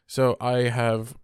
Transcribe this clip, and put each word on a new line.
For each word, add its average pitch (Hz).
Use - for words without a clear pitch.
So 131
I 123
have 117